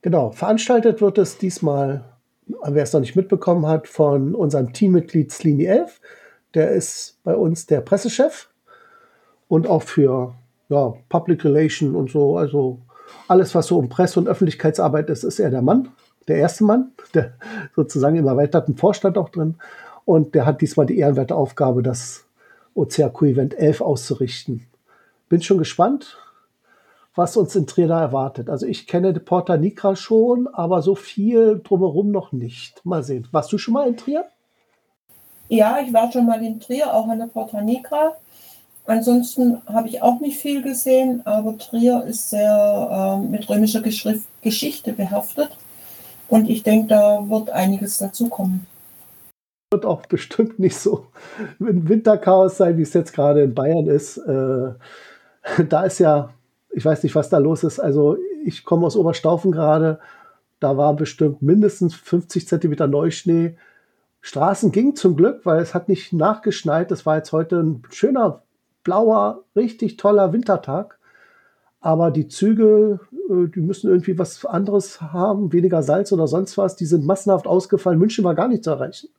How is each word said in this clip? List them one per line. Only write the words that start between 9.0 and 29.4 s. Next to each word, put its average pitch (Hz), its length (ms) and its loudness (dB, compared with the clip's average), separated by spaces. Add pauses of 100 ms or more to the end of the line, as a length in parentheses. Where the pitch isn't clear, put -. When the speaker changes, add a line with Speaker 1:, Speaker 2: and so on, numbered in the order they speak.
Speaker 1:
und 165 180 2
auch 165 160 2
für, 127 540 0 (340)
ja, 139 240 0 (160)
Public 165 340 -2
Relation 151 520 0
und 127 160 -4
so, 147 260 2
also 135 420 -2 (480)
alles, - 280 2
was 165 120 2
so 175 120 2
um 123 100 -2
Presse- 180 300 0
und 175 80 0
Öffentlichkeitsarbeit 156 840 0
ist, 151 140 -6
ist - 160 -6
er 180 100 2
der 127 120 -2
Mann, 220 280 2 (380)
der 156 100 0
erste 143 260 0
Mann, 247 280 2 (220)
der 139 200 0 (420)
sozusagen 147 400 0
im 156 120 2
erweiterten 147 500 0
Vorstand 196 400 0
auch 170 120 -4
drin. 160 260 -4 (500)
Und 160 300 2
der 131 100 4
hat 147 160 0
diesmal 151 240 2
die 160 120 -2
ehrenwerte 139 380 0
Aufgabe, 131 480 0
das - 420 -8 (500)
O-C-A-Q-Event 139 840 0
elf - 240 2
auszurichten. 127 840 -6 (640)
Bin 170 120 2
schon 196 160 2
gespannt, 190 600 -2 (960)
was 175 240 0
uns 208 180 0
in 165 120 0
Trier 175 200 2
da 165 140 0
erwartet. 135 480 -4
Also 151 160 -4
ich - 220 -8
kenne 180 260 0
Porta 175 440 0